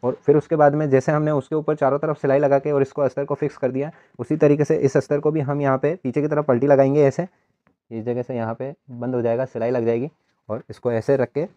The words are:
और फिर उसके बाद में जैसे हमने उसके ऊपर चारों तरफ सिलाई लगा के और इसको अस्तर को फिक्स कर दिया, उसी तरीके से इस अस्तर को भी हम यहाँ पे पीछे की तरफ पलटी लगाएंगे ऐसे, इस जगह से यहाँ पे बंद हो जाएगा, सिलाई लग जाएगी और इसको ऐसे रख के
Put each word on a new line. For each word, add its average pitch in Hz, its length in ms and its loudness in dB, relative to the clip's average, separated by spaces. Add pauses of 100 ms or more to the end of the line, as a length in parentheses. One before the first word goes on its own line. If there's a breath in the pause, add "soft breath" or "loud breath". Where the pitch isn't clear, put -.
और 127 180 -2
फिर 147 160 4
उसके 151 180 -2
बाद 147 200 4
में 151 140 -2
जैसे 131 220 2
हमने 151 200 0
उसके 147 240 -4
ऊपर 156 200 -2
चारों 143 240 0
तरफ 156 180 -4
सिलाई 139 220 2
लगा 139 200 4
के 147 120 -4
और 143 100 2
इसको 135 200 -2
अस्तर 139 240 -2
को 143 100 -4
फिक्स 143 220 -6
कर 127 140 -2
दिया, 139 200 -6 (280 soft breath)
उसी 151 180 -2
तरीके 147 280 4
से 156 120 0
इस 143 200 2
अस्तर 143 220 0
को 151 120 0
भी 156 100 -2
हम 143 200 -4
यहाँ 135 160 0
पे 147 180 -2
पीछे 135 260 -4
की 147 60 -2
तरफ 151 180 -2
पलटी 131 220 2
लगाएंगे 139 360 4
ऐसे, 143 240 0 (640)
इस 113 120 -10
जगह 120 180 -4
से 127 140 -8
यहाँ 113 200 -6
पे 135 180 -10 (180)
बंद 120 240 -8
हो 123 60 -2
जाएगा, 117 240 0
सिलाई 120 260 -4
लग 120 140 -2
जाएगी 117 240 -2 (400)
और 110 200 -8
इसको 120 220 -6
ऐसे 117 260 0
रख 120 140 -2
के 151 140 -6 (120)